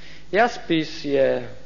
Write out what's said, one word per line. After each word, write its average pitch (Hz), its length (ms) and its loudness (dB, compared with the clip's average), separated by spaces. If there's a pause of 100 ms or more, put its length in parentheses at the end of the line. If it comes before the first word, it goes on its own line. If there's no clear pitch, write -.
(280)
Jaspis 165 800 0
je 131 320 4 (260)